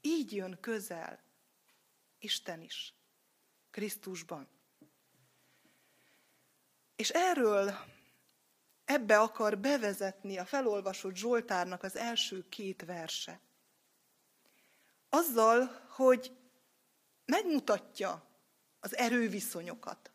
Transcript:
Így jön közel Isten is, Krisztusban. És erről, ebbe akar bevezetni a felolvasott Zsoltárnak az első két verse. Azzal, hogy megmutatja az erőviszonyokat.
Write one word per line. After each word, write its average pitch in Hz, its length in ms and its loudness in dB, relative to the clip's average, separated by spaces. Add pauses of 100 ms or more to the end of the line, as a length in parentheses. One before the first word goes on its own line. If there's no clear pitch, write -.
Így 302 320 -2
jön 185 280 -8
közel 185 640 -8 (920)
Isten 175 420 -6
is, - 340 -12 (760)
Krisztusban. 175 760 -8 (2500)
És - 140 -2
erről, 226 640 4 (1080)
ebbe 220 360 6
akar 220 380 2
bevezetni 202 800 -2
a 180 60 -6
felolvasott 196 680 -2
Zsoltárnak 190 680 -2
az 190 140 -8
első 226 520 -4
két 190 360 -8
verse. 170 560 -8 (1700)
Azzal, 247 800 4
hogy 254 480 4 (880)
megmutatja 240 1000 0 (540)
az - 160 -10
erőviszonyokat. 196 1200 -2